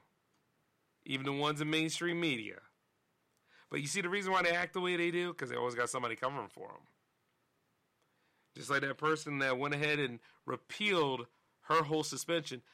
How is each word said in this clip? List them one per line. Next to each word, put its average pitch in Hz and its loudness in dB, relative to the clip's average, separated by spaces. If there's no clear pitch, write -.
Even 135 -4
the 139 0
ones 147 0
in 151 0
mainstream 160 0
media. 113 -2
But - -2
you 147 -4
see 151 -2
the 175 -2
reason 190 0
why 185 6
they 175 4
act 175 0
the 185 -2
way 180 2
they 170 2
do? 175 0
'Cause 139 -6
they 120 -6
always 123 0
got 120 0
somebody 120 -2
covering 127 -4
for - -14
'em. - -20
Just 139 -10
like 139 2
that 139 -2
person 151 0
that 131 2
went 143 0
ahead 147 2
and 123 -2
repealed 139 0
her 160 4
whole 151 0
suspension. 151 -2